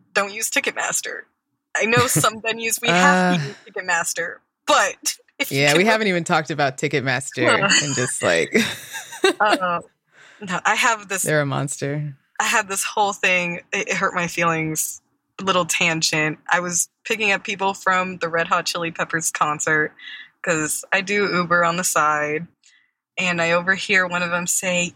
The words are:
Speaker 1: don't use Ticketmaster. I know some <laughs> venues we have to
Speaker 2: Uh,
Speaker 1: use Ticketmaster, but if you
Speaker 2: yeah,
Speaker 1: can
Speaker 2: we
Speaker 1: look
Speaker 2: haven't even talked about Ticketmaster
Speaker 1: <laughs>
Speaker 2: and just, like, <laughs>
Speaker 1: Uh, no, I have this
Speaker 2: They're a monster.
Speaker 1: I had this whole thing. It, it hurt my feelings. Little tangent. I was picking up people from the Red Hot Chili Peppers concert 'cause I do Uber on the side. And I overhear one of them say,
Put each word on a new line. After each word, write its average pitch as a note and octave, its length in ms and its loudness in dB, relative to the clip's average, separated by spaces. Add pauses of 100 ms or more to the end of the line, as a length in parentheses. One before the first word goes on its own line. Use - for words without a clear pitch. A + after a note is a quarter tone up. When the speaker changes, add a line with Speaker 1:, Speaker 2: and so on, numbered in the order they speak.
(140)
Speaker 1:
don't G3+ 200 0
use - 180 -6
Ticketmaster. - 680 -4 (540)
I F3+ 100 0
know A#3+ 220 4
some A3 340 2
<laughs> A3 40 -8
venues A3+ 360 -4
we A#3 80 0
have F3+ 480 6
to D3+ 40 -2
Speaker 2:
Uh, C#3+ 60 -6
Speaker 1:
use C#3 80 -12 (100)
Ticketmaster, E3+ 680 -4 (320)
but A3+ 480 2 (240)
if - 140 -6
you C#3 80 2
Speaker 2:
yeah, C#3+ 80 6
Speaker 1:
can D3 80 6
Speaker 2:
we F#3 80 6
Speaker 1:
look A3+ 80 4
Speaker 2:
haven't A3 140 2
even F3 180 0
talked D#3+ 260 0
about C#3 260 0
Ticketmaster C3 720 -2
Speaker 1:
<laughs> F3+ 360 2
Speaker 2:
and C#3+ 120 -4
just, B2 260 -2
like, F2 320 2 (400)
<laughs> - 460 -2
Speaker 1:
Uh, F3+ 400 0 (600)
no, F3+ 240 -4
I G#3+ 100 4
have A3 320 2
this F#3+ 160 -2
Speaker 2:
They're D3+ 180 2
a C#3+ 40 0
monster. C#3+ 680 -4 (280)
Speaker 1:
I - 20 2
had A3 240 2
this F#3+ 160 -4
whole G3+ 300 0
thing. F3 480 0 (100)
It, G3+ 160 -4
it F#3+ 80 -2
hurt F#3 180 0
my F3 140 -2
feelings. D#3+ 680 -2 (440)
Little F#3 240 2
tangent. D#3+ 720 0 (140)
I F3 80 2
was F3 280 -2 (160)
picking G#3+ 280 0
up F#3 120 0
people G3 300 -2
from F#3 440 0
the E3+ 120 -4
Red E3 180 0
Hot F3 200 2
Chili E3+ 240 -4
Peppers E3 400 -4
concert D3+ 600 0 (520)
'cause D#3 500 -2
I G3 80 2
do G3+ 320 0
Uber F3 320 2
on E3+ 120 0
the F3+ 60 -2
side. D3+ 640 0 (720)
And F3 240 0
I E3 120 2
overhear F#3 520 0
one F3 160 -2
of F3 80 -2
them F3 160 -2
say, F3+ 500 -2